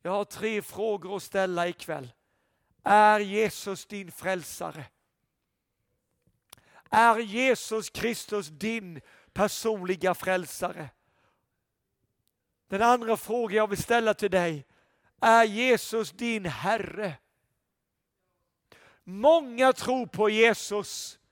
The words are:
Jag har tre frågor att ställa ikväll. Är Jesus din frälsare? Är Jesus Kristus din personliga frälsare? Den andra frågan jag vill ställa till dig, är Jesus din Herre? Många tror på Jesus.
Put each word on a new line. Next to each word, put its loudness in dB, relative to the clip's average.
Jag -4
har -2
tre -4
frågor -6
att -10
ställa -2
ikväll. -10
Är 6
Jesus -4
din -12
frälsare? -8
Är 6
Jesus -2
Kristus -6
din -8
personliga -2
frälsare? -4
Den -2
andra 4
frågan -2
jag 4
vill -4
ställa 2
till -2
dig, -2
är 8
Jesus 0
din -4
Herre? -4
Många 4
tror -2
på 0
Jesus. 0